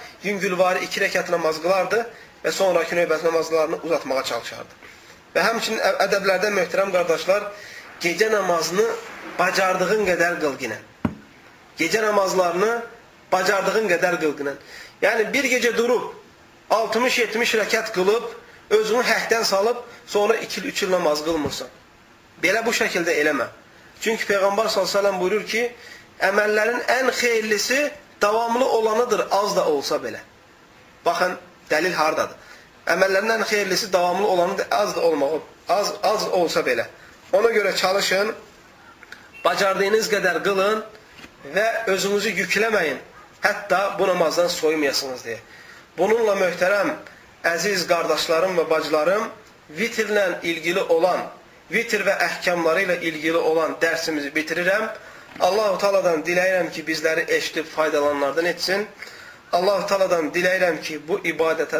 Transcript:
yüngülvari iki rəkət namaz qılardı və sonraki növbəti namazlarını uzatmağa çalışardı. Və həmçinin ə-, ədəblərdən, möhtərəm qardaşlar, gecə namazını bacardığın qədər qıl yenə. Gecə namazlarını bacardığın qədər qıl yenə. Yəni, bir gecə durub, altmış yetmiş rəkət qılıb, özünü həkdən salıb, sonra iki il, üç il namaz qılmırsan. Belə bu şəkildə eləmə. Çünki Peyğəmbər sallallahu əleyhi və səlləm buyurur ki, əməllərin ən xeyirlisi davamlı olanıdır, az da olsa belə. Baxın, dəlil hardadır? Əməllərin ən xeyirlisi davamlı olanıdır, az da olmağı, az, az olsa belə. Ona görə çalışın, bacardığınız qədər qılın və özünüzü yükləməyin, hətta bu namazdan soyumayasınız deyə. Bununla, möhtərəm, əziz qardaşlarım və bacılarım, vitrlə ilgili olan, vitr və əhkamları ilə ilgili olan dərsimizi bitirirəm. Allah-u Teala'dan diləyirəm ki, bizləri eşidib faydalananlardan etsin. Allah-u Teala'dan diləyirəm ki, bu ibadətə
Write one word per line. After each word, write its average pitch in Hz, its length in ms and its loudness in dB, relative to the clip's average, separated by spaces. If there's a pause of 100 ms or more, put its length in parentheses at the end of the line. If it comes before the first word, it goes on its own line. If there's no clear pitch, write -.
(240)
yüngülvari 185 640 0
iki - 180 -4
rəkət 180 280 -2
namaz 160 320 0
qılardı 190 420 2 (380)
və 165 80 0
sonraki 175 440 2
növbəti 160 300 2
namazlarını 160 580 0
uzatmağa 139 400 -2
çalışardı. - 540 -10 (580)
Və 165 80 2
həmçinin 220 400 -2
ə-, 196 120 2 (120)
ədəblərdən, 196 480 0
möhtərəm 185 400 0
qardaşlar, 175 540 0 (500)
gecə 170 320 0
namazını 180 540 0 (540)
bacardığın 185 680 2
qədər 170 320 2
qıl 143 240 -2
yenə. 110 160 -6 (1000)
Gecə 170 240 0
namazlarını 185 680 2 (600)
bacardığın 190 600 2
qədər 175 320 2
qıl 147 160 0
yenə. 139 160 -4 (480)
Yəni, 214 300 2
bir 262 180 0
gecə 233 240 2
durub, 233 380 0 (560)
altmış 226 560 2
yetmiş 226 340 0
rəkət 220 360 -2
qılıb, 208 360 0 (380)
özünü 214 340 2
həkdən 220 400 0
salıb, 214 400 0 (240)
sonra 208 280 2
iki - 260 -6
il, 180 100 -8
üç - 120 -4
il 185 80 -2
namaz 156 360 2
qılmırsan. 143 400 -4 (760)
Belə 202 220 2
bu 233 60 0
şəkildə 175 480 0
eləmə. 143 320 0 (480)
Çünki 220 240 -2
Peyğəmbər 202 480 2
sallallahu 190 160 0
əleyhi - 80 -2
və 202 40 2
səlləm 196 200 2
buyurur 185 280 -2
ki, 226 160 -2 (600)
əməllərin 214 640 2
ən 247 240 2
xeyirlisi 226 680 0 (420)
davamlı 233 440 2
olanıdır, 220 640 2
az 196 240 2
da 180 120 2
olsa 151 280 0
belə. 117 240 -6 (840)
Baxın, 175 320 0 (340)
dəlil 170 240 0
hardadır? 151 400 0 (520)
Əməllərin 190 500 2
ən 208 100 -2
xeyirlisi 196 460 -2
davamlı 180 340 2
olanıdır, 175 440 0
az 196 240 0
da - 60 -4
olmağı, 151 400 2 (280)
az, 202 240 0 (100)
az 190 240 0
olsa 175 320 0
belə. 127 260 0 (480)
Ona 220 220 6
görə 196 200 2
çalışın, 190 580 0 (1080)
bacardığınız 190 680 0
qədər 180 320 0
qılın 202 400 0 (720)
və 214 120 0 (200)
özünüzü 196 540 0
yükləməyin, 190 580 0 (420)
hətta 196 580 0
bu 196 80 2
namazdan 175 400 2
soyumayasınız 143 760 -2
deyə. 113 140 -8 (580)
Bununla, 208 420 2
möhtərəm, 180 560 0 (480)
əziz 170 440 0
qardaşlarım 170 720 0
və 151 100 2
bacılarım, 156 580 0 (500)
vitrlə 208 480 0 (180)
ilgili 170 380 -2
olan, 170 460 2 (440)
vitr 214 320 0
və 190 120 2 (100)
əhkamları 175 640 0
ilə 175 140 0
ilgili 160 360 -2
olan 160 420 0
dərsimizi 160 560 -2
bitirirəm. 175 540 -2 (500)
Allah-u 196 380 2
Teala'dan 180 480 2
diləyirəm 180 480 2
ki, 160 140 -8
bizləri 160 420 0
eşidib 156 360 -2
faydalananlardan 147 800 0
etsin. 180 420 -2 (640)
Allah-u 180 340 2
Teala'dan 180 460 2
diləyirəm 180 480 2
ki, 156 260 -8
bu 196 120 -2
ibadətə 160 600 0